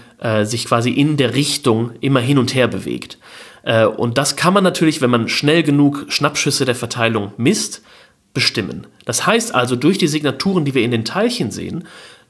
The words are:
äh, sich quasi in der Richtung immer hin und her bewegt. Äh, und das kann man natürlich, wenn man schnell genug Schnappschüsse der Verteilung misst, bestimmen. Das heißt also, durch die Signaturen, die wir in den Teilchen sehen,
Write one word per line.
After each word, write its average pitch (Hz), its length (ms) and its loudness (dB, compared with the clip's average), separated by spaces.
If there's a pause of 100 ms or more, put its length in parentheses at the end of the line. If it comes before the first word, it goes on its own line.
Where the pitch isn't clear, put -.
(200)
äh, 110 240 0
sich 110 220 -4
quasi 117 240 0
in 147 260 2
der 123 200 2
Richtung 117 560 0 (100)
immer 135 180 2
hin 135 180 2
und 120 160 0
her 127 140 2
bewegt. 92 500 -8 (460)
Äh, 113 220 4
und 117 320 0
das 143 180 0
kann 180 180 2
man 196 120 4
natürlich, 165 360 2
wenn 123 80 2
man 113 200 2
schnell 156 340 2
genug 143 460 2
Schnappschüsse 143 560 -2
der 123 100 0
Verteilung 113 640 -2
misst, 165 440 -2 (520)
bestimmen. 95 520 -4 (200)
Das - 200 -4
heißt 226 300 0
also, 123 200 2
durch 151 220 2
die 180 100 2
Signaturen, 151 560 0
die 135 120 -2
wir - 80 2
in 120 80 0
den 113 140 -2
Teilchen 196 440 -2
sehen, 95 380 -8 (420)